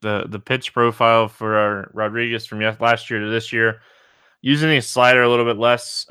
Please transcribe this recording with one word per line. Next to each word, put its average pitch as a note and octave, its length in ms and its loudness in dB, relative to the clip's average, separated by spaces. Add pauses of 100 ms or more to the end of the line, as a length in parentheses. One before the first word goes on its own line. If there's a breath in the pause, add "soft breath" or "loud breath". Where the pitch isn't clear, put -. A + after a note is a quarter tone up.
the, G#2 260 -4
the G2+ 120 -12
pitch B2+ 340 -6
profile A#2 540 4
for A2 280 -4
our G#2 380 0
Rodriguez A2 520 -4
from G#2+ 160 -10
yes-, A2 180 -4
last A#2 300 0
year A2+ 100 -4
to G#2+ 100 -6
this A2+ 220 -4
year. A2+ 300 0 (600 soft breath)
Using D3 280 0
his C#3 180 0
slider B2 360 4
a A#2+ 60 4
little A#2+ 160 2
bit A2+ 120 -2
less, A#2 540 -2